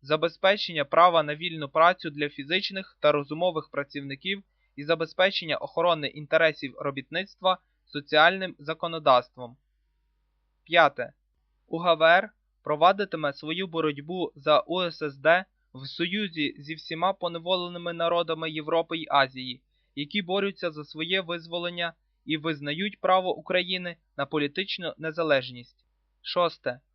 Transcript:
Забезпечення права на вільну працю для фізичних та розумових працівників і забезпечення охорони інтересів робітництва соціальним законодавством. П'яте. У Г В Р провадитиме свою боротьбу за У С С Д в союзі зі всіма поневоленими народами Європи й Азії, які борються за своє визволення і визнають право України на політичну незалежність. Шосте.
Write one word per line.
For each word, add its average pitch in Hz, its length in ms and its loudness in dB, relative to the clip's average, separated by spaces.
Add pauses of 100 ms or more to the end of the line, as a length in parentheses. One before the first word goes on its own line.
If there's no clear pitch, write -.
Забезпечення 160 840 0
права 165 380 6
на 147 120 -4
вільну 156 340 -8
працю 170 400 4
для 147 200 -4
фізичних 185 720 -6
та 151 120 6
розумових 151 600 -2
працівників 143 720 -6 (320)
і 143 80 -12
забезпечення 165 760 0
охорони 165 500 0
інтересів 151 720 0
робітництва 165 800 -4 (280)
соціальним 165 760 2
законодавством. 147 960 0 (1040)
П'яте. 151 500 4 (540)
У 165 100 -6
Г 175 160 2
В 160 100 4
Р 180 260 6 (340)
провадитиме 160 720 2
свою 170 340 -6
боротьбу 160 680 -4
за 147 240 4
У 180 220 -2
С 170 200 -6
С 143 160 -6
Д 165 280 4 (280)
в 135 140 -16
союзі 170 680 -4
зі 143 180 -12
всіма 170 380 -2
поневоленими 175 800 -4
народами 165 580 -2
Європи 160 460 -2
й 160 120 -10
Азії, 131 520 0 (340)
які 151 260 -6
борються 190 500 -2
за 151 140 -14
своє 170 360 -4
визволення 170 720 -8 (320)
і 156 120 -2
визнають 151 640 -6
право 185 340 2
України 180 600 -4 (220)
на 139 80 -2
політичну 156 720 -4
незалежність. 143 880 -4 (360)
Шосте. 156 580 -4 (140)